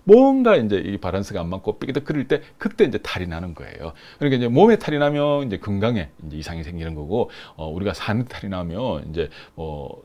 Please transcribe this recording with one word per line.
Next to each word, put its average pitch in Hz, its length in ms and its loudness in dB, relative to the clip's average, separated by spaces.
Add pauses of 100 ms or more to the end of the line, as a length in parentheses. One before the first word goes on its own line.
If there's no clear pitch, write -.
뭔가 247 540 8
이제 107 200 2
이 95 220 -2
밸런스가 98 420 -4
안 85 80 -4
맞고 98 300 -6
삐그덕거릴 135 480 -4
때 147 160 0 (160)
그때 - 260 2
이제 104 140 0
탈이 - 300 -6
나는 85 260 -8
거예요. 76 380 -12 (260)
그러니까 135 200 2
이제 120 100 0
몸에 196 280 8
탈이 156 220 -4
나면 147 480 0
이제 98 120 -4
건강에 101 500 -2 (180)
이제 76 100 -10
이상이 82 280 -10
생기는 82 300 -8
거고, 80 360 -4 (240)
어, 80 140 -10
우리가 92 260 -4
사는 113 300 -4
탈이 - 260 -10
나면 90 600 -6
이제 78 180 -4 (260)
뭐 76 500 -10